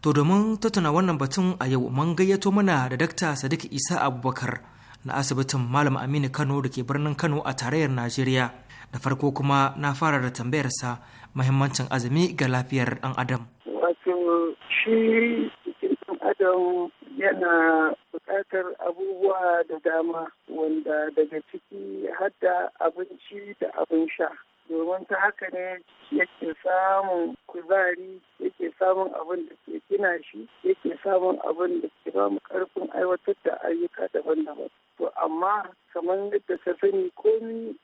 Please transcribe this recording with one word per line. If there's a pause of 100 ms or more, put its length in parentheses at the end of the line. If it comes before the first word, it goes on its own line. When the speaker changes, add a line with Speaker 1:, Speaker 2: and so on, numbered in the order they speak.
Speaker 1:
To
domin
tattauna
wannan
batun
a
yau
mun
gayyato
mana
da
Dakta
Sadiq
Isa
Abubakar (460)
na
asibitin
Malam
Aminu
Kano
da
ke
birnin
Kano
a
tarayyar
Najeriya. (400)
Da
farko
kuma
na
fara
da
tambayarsa (340)
mahimmancin
azumi
ga
lafiyar
ɗan
adam. (160)
Speaker 2:
Wato (160)
shi (160)
jikin
ɗan
adam (240)
yana (140)
buƙatar (120)
abubuwa
da
dama (180)
wanda
daga
ciki
har
da
abinci
da
abin
sha. (420)
Domin
ta
haka
ne (280)
yake
samun
kuzari, (140)
yake
samun
abin
da
ke
gina
shi, (120)
yake
samun
abin
da (100)
ke
ba
mu
ƙarfin
aiwatar
da
ayyuka
daban-daban. (260)
To
amma (200)
kamar
yadda
ka
sani
komi